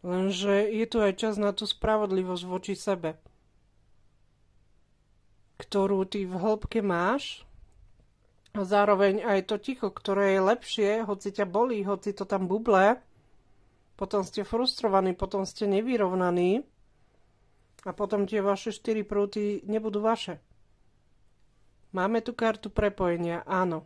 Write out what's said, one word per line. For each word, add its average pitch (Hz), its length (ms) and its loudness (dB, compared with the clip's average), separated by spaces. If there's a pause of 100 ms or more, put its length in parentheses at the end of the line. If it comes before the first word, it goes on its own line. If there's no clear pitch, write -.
Lenže 196 640 0
je 220 160 0
tu 226 160 0
aj 196 160 2
čas 220 240 -2
na 202 160 0
tú - 80 -6
spravodlivosť 190 800 0
voči 185 320 -4
sebe, 165 400 -4 (2500)
ktorú 196 480 0
ty 190 240 -4
v 185 80 -6
hĺbke 214 480 -2
máš, 190 640 -2 (1080)
a 202 80 -2
zároveň 202 580 4
aj 196 300 0
to 208 80 0
ticho, 233 320 -6
ktoré 196 440 2
je 190 40 4
lepšie, 208 500 2 (140)
hoci 202 300 -6
ťa 202 100 0
bolí, 208 400 0
hoci 196 320 -4
to 196 80 -6
tam 190 240 -2
buble, 208 480 4 (1000)
potom 196 260 -2
ste 190 220 -6
frustrovaní, 196 680 0
potom 190 320 -4
ste 202 240 -4
nevyrovnaní 190 960 2 (1200)
a 190 80 -8
potom 202 320 -2
tie 202 160 -2
vaše 196 320 -2
štyri 220 320 -4
prúty 202 640 -2
nebudú 214 320 -4
vaše. 220 400 -2 (1500)
Máme 196 280 0
tu 226 120 -8
kartu 220 360 -2
prepojenia, 175 800 0
áno. 180 380 0